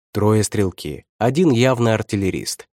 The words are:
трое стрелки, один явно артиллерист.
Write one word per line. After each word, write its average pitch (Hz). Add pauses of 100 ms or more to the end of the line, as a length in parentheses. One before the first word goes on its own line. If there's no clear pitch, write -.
(120)
трое 107
стрелки, 87 (120)
один 143
явно 120
артиллерист. 98